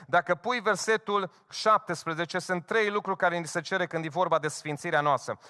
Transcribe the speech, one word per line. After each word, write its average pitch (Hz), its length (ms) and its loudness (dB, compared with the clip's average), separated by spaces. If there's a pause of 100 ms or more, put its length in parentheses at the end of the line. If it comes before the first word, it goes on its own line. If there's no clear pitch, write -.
Dacă 175 280 2
pui 240 240 -4
versetul 202 720 0 (180)
șaptesprezece, 170 920 0
sunt 180 260 -4
trei 214 240 2
lucruri 196 280 -4
care 175 200 2
ni 165 100 -4
se 175 140 -4
cere 180 260 -2
când 165 180 -4
e 156 40 -6
vorba 165 300 2
de 147 80 -4
sfințirea 151 540 -2
noastră. 135 380 0 (100)